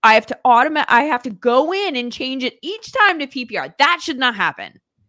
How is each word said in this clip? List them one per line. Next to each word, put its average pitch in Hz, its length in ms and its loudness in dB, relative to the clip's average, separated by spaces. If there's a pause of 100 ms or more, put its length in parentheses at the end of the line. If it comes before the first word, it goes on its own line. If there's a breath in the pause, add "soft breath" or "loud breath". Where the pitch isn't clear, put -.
I 220 120 6
have 220 120 2
to 247 200 -10
automa-, 269 420 4
I 254 160 4
have 254 200 -2
to 262 60 -8
go 247 440 0
in 381 220 -4
and 240 160 -6
change 262 300 -8
it 240 200 -6
each 427 300 -12
time 403 260 0
to 285 80 -6
P 262 180 -10
P 208 140 -10
R. 143 200 -8
That 320 240 0
should 285 160 -8
not 247 160 0
happen. 160 460 -6 (280)